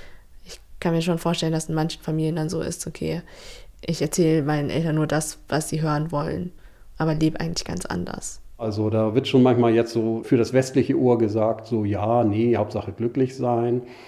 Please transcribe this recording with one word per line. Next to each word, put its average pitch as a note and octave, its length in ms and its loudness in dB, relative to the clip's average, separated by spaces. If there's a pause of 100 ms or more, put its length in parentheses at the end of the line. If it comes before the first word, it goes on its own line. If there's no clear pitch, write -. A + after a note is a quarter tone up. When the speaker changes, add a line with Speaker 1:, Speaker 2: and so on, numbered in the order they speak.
(460)
Speaker 1:
ich - 140 -18 (200)
kann E3 140 0
mir E3 80 2
schon E3 160 0
vorstellen, E3 360 -2
dass D#3+ 160 -4
in D#3+ 60 -4
manchen D#3 280 -2
Familien D#3 320 -2
dann D#3+ 140 -2
so E3+ 120 -4
ist, - 240 -8
okay, D#3+ 360 -6 (600)
ich E3 200 -4
erzähle D#3+ 420 2
meinen D3 260 0
Eltern D#3 260 -2
nur D#3 120 2
das, D3+ 400 -2
was D3+ 220 -2
sie D#3 120 -4
hören D#3 300 -2
wollen, F3+ 400 -4 (460)
aber D#3+ 180 0
lebe D#3 240 0
eigentlich E3 260 -6
ganz F3+ 200 -6
anders. - 560 -8 (160)
Speaker 2:
Also G#2+ 320 -2
da A2 260 2
wird - 120 2
schon C3 140 6
manchmal A#2+ 320 6
jetzt A#2 200 2
so A2+ 300 0
für C3+ 140 4
das A2+ 140 2
westliche C3 480 2
Ohr B2 180 6
gesagt, A2 480 0
so G#2+ 200 0
ja, G#2+ 400 2
nee, A2 320 4
Hauptsache G#2 340 -2
glücklich B2+ 440 0
sein. A#2+ 480 0 (240)